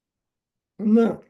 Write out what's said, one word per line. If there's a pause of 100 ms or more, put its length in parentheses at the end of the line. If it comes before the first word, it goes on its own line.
(800)
на, (100)